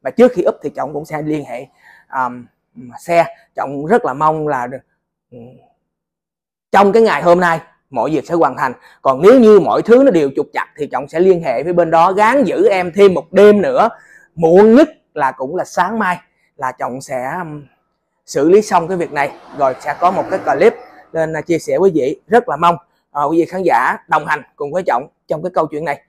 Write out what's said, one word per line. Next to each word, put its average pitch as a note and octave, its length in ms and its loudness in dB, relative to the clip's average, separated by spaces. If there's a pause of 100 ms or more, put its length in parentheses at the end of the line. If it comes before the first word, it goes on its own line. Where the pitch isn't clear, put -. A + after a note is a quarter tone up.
Và C3+ 80 -8
trước B3 240 4
khi F3+ 140 -4
up - 140 -2
thì D3 80 -8
Trọng C3+ 220 -10
cũng D3 120 -10
sẽ D3+ 180 -10
liên D3+ 220 -6
hệ, B2+ 220 -14 (420)
à, C3 200 -6 (680)
xe. E3+ 260 0 (300)
Trọng C#3 320 -8
rất A3 180 0
là C3 100 -4
mong D#3 340 -2
là B2 180 -4
được, B2+ 120 -14 (520)
ừ, B2+ 80 -20 (1300)
trong G3 200 4
cái A3+ 100 4
ngày E3 200 0
hôm F3 180 4
nay E3 200 0 (300)
mọi B2+ 200 -4
việc D3 160 -4
sẽ E3 80 -6
hoàn C#3+ 220 0
thành. C3 160 -4 (300)
Còn C3+ 200 -2
nếu B3 180 8
như G#3+ 200 8
mọi C#3 220 -2
thứ B3 220 4
nó C4+ 60 6
đều D3+ 260 0
trục D3 160 -4
trặc - 240 -8
thì C#3+ 100 -8
Trọng C#3 220 -8
sẽ E3 120 -6
liên F3+ 220 2
hệ C3 200 -4
với F3 100 -6
bên E3+ 180 0
đó E3 220 2
gắng A3 340 2
giữ F3+ 220 0
em F3+ 240 -2
thêm G3 220 4
một - 180 -8
đêm G#3 300 6
nữa, D3 260 0 (460)
muộn F#3 400 4
nhất D#4+ 140 6 (260)
là C3+ 180 -2
cũng C#3 240 -10
là D#3+ 80 -6
sáng G3 340 -4
mai F#3 200 -4 (380)
là B2+ 160 -6
Trọng C3+ 280 -10
sẽ, C3 380 -8
ừm, D3+ 280 -12 (600)
xử D#3 220 -2
lý G#3 140 6
xong E3+ 260 -2
cái F#3+ 80 -4
việc D3+ 160 -6
này, C#3+ 200 -4 (260)
rồi C3 220 0
sẽ D3 200 -8
có F3+ 100 2
một E3+ 200 -4
cái - 80 -4
clip D3+ 360 0 (380)
lên, D#3+ 200 -4
à, D3+ 80 -6
chia D#3+ 180 -4
sẻ C#3 200 -4
với F#3+ 120 2
quý D#3 100 -2
vị. B2+ 280 -4
Rất A#3 200 0
là D3 80 -6
mong, E3+ 200 0 (360)
à, C#3+ 120 -4
quý D#3+ 140 0
vị D#3+ 60 0
khán F#3 180 -8
giả C3+ 340 0 (120)
đồng D#3 180 -2
hành D3 160 -6 (140)
cùng D3 160 -10
với F#3 100 -4
Trọng D#3 240 -4 (200)
trong D#3+ 160 -8
cái F3+ 120 -8
câu D#3+ 120 0
chuyện D3+ 180 -10
này. C#3+ 240 -8